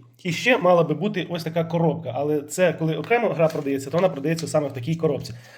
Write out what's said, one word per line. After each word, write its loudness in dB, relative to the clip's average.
І -2
ще 2
мала 6
би 0
бути -2
ось -6
така -2
коробка, 0
але 0
це 2
коли -2
окремо 0
гра 2
продається, -4
то -2
вона 4
продається -2
саме 0
в -8
такій -4
коробці. -2